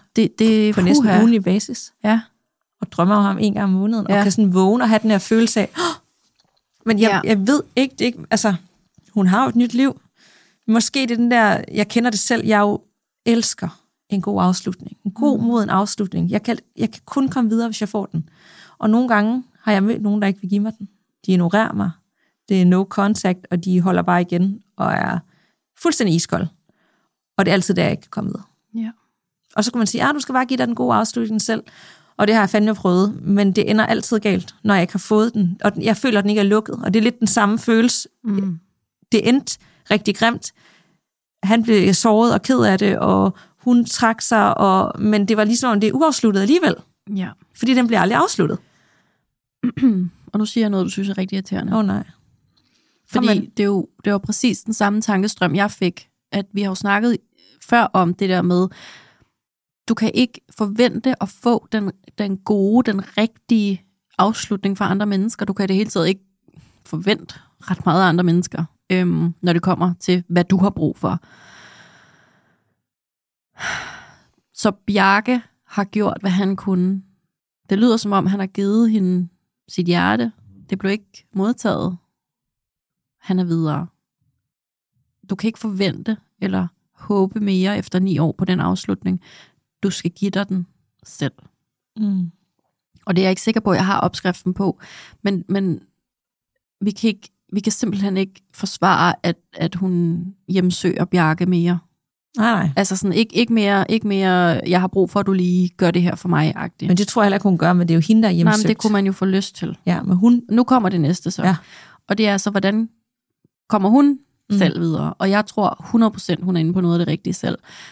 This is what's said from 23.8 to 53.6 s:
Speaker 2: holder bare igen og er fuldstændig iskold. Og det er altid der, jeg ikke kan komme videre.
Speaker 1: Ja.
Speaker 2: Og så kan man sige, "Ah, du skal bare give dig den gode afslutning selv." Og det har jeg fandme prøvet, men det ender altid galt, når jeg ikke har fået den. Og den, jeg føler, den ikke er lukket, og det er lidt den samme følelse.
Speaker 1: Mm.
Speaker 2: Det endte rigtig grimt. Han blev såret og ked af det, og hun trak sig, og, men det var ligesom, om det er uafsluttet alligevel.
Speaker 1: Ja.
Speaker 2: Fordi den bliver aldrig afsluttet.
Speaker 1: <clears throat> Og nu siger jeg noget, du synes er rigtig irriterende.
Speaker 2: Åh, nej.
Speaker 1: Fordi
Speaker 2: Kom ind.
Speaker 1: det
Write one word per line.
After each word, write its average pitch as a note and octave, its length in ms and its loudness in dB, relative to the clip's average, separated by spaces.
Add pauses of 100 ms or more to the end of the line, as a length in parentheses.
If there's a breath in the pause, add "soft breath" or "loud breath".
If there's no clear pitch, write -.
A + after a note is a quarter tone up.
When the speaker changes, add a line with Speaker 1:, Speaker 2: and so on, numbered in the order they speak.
Speaker 2:
holder F3 220 0
bare F3 200 0
igen F3+ 400 -2 (140)
og - 160 -2
er - 260 -4 (640)
fuldstændig A#3 340 0
iskold. - 300 -2 (920)
Og G3 80 4
det - 40 2
er - 40 2
altid F#3+ 200 0
der, F3+ 80 0
jeg - 80 0
ikke - 120 -4
kan - 80 -20
komme - 200 -8
videre. - 120 -12 (320)
Speaker 1:
Ja. A3+ 160 -6 (680)
Speaker 2:
Og G#3 80 2
så A#3 80 -4
kan A#3+ 60 -4
man A3 80 2
sige, A#3 180 -2
"Ah, C#4+ 100 0
du D4 60 -4
skal C4 120 -8
bare B3+ 140 0
give B3 120 -2
dig B3+ 80 0
den A#3 80 -2
gode B3 200 -2
afslutning A3 480 -2
selv." - 200 -4 (540 loud breath)
Og G#3 100 0
det G#3+ 80 4
har A3 80 4
jeg G3 80 0
fandme G#3+ 240 2
prøvet, F#3+ 480 0
men G3 300 2
det G3+ 180 0
ender G#3+ 160 2
altid A3+ 340 -2
galt, F#3 340 -2 (100)
når G#3 100 4
jeg A#3 80 4
ikke F#3 120 -4
har G3+ 40 -2
fået G#3+ 360 0
den. F#3 300 -2
Og G3+ 100 -2
den, - 80 -8
jeg A3 140 0
føler, A3 240 0
den G3 100 0
ikke G#3+ 100 0
er G3+ 40 2
lukket, G#3+ 300 0 (100)
og F#3 100 0
det A3 60 4
er G#3 40 2
lidt A#3+ 140 0
den A3+ 80 0
samme G#3 320 2
følelse. A3+ 500 0 (160)
Speaker 1:
Mm. G3 360 -4 (520)
Speaker 2:
Det - 160 2
endte E3 300 0 (320 soft breath)
rigtig G#3 260 0
grimt. A#3 360 -2 (920 soft breath)
Han A3 200 2
blev G3+ 320 4
såret A3+ 400 4
og - 80 -2
ked B3+ 180 2
af G3+ 180 2
det, G3 200 0
og F#3+ 360 2 (240 soft breath)
hun A#3+ 260 2
trak A3+ 380 -2
sig, G#3 340 2
og, F#3+ 460 2
men G#3 260 2
det A3 80 2
var G#3+ 80 2
ligesom, A#3 280 0
om G3+ 80 0
det G#3+ 80 2
er G#3 40 -4
uafsluttet B3 480 2
alligevel. C4+ 340 2 (420)
Speaker 1:
Ja. F#3 120 -6 (260)
Speaker 2:
Fordi B3+ 200 0
den B3 120 2
bliver A3 140 0
aldrig G3 180 0
afsluttet. C#4+ 400 0 (1040)
Speaker 1:
<clears throat> A3 680 -2
Og G#3 60 -2
nu G#3+ 80 0
siger A3+ 180 0
jeg G#3 60 0
noget, F#3+ 140 0
du F3 60 -4
synes G3 180 -6
er G3 100 -6
rigtig F#3+ 180 -4
irriterende. F#3+ 400 -4
Speaker 2:
Åh, G#3+ 100 0
nej. G3 180 -2 (1040)
Speaker 1:
Fordi A#3+ 180 0
Speaker 2:
Kom G#3+ 100 4
ind. - 140 -4
Speaker 1:
det - 120 -4